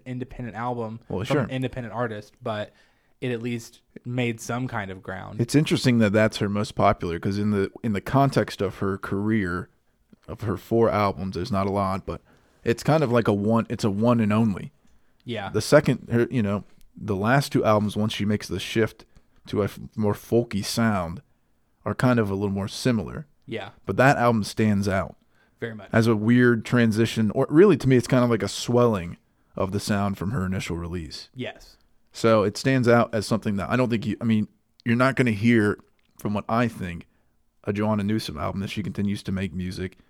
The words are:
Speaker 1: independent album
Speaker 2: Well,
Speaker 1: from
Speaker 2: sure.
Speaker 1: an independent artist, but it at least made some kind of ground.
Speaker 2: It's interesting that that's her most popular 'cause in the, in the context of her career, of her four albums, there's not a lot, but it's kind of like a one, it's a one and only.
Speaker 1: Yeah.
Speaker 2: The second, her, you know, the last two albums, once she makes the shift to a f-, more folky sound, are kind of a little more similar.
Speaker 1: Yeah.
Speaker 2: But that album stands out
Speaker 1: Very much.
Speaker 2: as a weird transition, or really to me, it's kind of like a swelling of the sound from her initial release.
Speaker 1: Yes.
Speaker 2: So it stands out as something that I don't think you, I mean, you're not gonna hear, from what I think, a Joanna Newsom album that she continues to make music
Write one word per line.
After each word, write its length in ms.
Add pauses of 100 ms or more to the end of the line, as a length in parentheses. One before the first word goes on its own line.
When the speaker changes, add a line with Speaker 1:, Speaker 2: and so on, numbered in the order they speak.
Speaker 1:
independent 500
album 440 (100)
Speaker 2:
Well, 160
Speaker 1:
from 80
Speaker 2:
sure. 80
Speaker 1:
an 80
independent 460
artist, 380 (100)
but 300 (480)
it 100
at 100
least 380 (260)
made 360
some 260
kind 240
of 100
ground. 400
Speaker 2:
It's 140
interesting 440
that 140
that's 240
her 120
most 260
popular 440
'cause 200
in 120
the, 200 (100)
in 120
the 80
context 600
of 180
her 180
career, 720 (580)
of 140
her 160
four 320
albums, 460
there's 160
not 140
a 60
lot, 340
but 160 (440)
it's 180
kind 180
of 120
like 160
a 40
one, 360
it's 160
a 40
one 300
and 140
only. 400 (500)
Speaker 1:
Yeah. 260
Speaker 2:
The 120
second, 500
her, 180
you 140
know, 220 (300)
the 200
last 380
two 120
albums, 300
once 180
she 120
makes 240
the 100
shift 460 (420)
to 140
a 40
f-, 140 (160)
more 180
folky 500
sound, 580 (640)
are 100
kind 240
of 100
a 40
little 160
more 180
similar. 580 (200)
Speaker 1:
Yeah. 240 (160)
Speaker 2:
But 120
that 200
album 260
stands 440
out 280 (460)
Speaker 1:
Very 140
much. 180
Speaker 2:
as 140
a 80
weird 500
transition, 640
or 180
really 280
to 100
me, 80
it's 120
kind 180
of 40
like 140
a 60
swelling 680 (380)
of 160
the 80
sound 380
from 140
her 140
initial 320
release. 580
Speaker 1:
Yes. 420 (380)
Speaker 2:
So 280
it 140
stands 300
out 260
as 120
something 300
that 160
I 40
don't 140
think 160
you, 160
I 20
mean, 240 (380)
you're 100
not 200
gonna 160
hear, 480 (400)
from 160
what 120
I 200
think, 400 (560)
a 100
Joanna 300
Newsom 340
album 240
that 80
she 140
continues 400
to 80
make 200
music 460 (120)